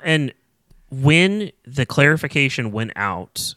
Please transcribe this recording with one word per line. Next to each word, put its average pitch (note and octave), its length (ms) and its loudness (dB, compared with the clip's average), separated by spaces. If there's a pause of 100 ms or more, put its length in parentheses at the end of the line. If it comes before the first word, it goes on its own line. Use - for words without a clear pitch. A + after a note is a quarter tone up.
and D#3 280 0 (580)
when E3+ 600 2 (140)
the B2+ 220 -4
clarification C#3+ 840 0
went A2 260 -6
out, F#2+ 600 -6